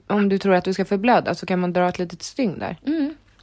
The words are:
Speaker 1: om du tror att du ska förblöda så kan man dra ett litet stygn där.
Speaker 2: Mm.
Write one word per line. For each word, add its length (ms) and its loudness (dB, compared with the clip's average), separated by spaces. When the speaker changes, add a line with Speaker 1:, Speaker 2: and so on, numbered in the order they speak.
Speaker 1:
om 220 2
du 100 2
tror 160 2
att 100 2
du 100 -2
ska 100 -2
förblöda 500 2
så 120 -10
kan 140 -2
man 120 -2
dra 160 2
ett 100 -4
litet 240 -6
stygn 360 -4
där. 180 -6
Speaker 2:
Mm. 280 -2